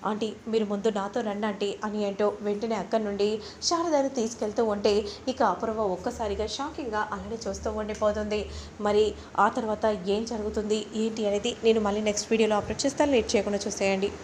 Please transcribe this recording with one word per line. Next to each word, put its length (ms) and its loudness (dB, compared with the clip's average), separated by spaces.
"ఆంటీ, 240 -2
మీరు 180 2
ముందు 240 0
నాతో 320 -2
రండి 260 -2
ఆంటీ" 220 -2
అని 220 -4
అంటూ 220 0
వెంటనే 340 -2
అక్కడి 280 0
నుండి 240 0
శారదను 460 2
తీసుకెళ్తూ 560 -2
ఉంటే 280 2
ఇక 160 -2
అపూర్వ 440 0
ఒక్కసారిగా 600 -2
షాకింగ్గా 540 -4
అలానే 300 -8
చూస్తూ 300 -4
ఉండిపోతుంది. 680 0
మరి 240 6
ఆ 100 8
తర్వాత 360 -2
ఏం 180 2
జరుగుతుంది, 540 -2
ఏంటి 320 0
అనేది 260 0
నేను 180 6
మళ్ళీ 200 2
నెక్స్ట్ 300 0
వీడియోలో 240 4
అప్‌లోడ్ 300 -2
చేస్తాను. 260 2
లేట్ 180 4
చేయకుండా 300 2
చూసేయండి. 520 0